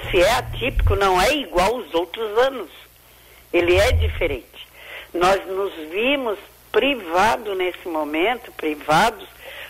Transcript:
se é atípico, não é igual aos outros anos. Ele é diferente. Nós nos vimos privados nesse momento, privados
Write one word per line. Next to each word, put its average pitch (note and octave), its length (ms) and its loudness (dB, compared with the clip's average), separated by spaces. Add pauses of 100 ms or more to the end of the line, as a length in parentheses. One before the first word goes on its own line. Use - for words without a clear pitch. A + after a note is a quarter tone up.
se G3 100 2
é F#3 120 6
atípico, A#3+ 640 0
não F#3+ 260 4
é A3 140 4
igual G3 400 0
aos A3+ 180 -10
outros G#3 460 -2
anos. B3+ 300 0 (840)
Ele F3 220 4
é G#3 160 4
diferente. - 760 -2 (460)
Nós F#3 340 2
nos F#3+ 260 -4 (180)
vimos A#3+ 480 -2 (320)
privados G#3+ 840 0
nesse F3+ 300 -4
momento, E3 680 -4
privados E3 720 0 (420)